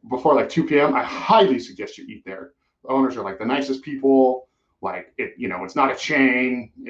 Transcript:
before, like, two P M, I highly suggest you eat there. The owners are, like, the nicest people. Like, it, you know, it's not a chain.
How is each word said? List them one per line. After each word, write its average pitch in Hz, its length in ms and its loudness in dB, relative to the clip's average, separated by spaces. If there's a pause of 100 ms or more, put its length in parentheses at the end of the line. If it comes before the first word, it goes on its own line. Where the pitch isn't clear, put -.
before, 127 280 2
like, - 140 0
two - 180 0
P 147 120 4
M, 143 140 4
I 127 80 0
highly 190 560 2
suggest - 400 -12
you 92 80 -18
eat 101 200 -18
there. - 260 -14 (320)
The 123 80 -6
owners 131 260 2
are, 107 60 -8
like, 98 160 -10
the 107 60 -6
nicest 135 360 -2
people. 135 640 2 (340)
Like, - 360 -10
it, 113 200 -8
you 117 100 -8
know, - 160 -8
it's - 120 -12
not 139 160 2
a - 40 -4
chain. 127 760 0 (180)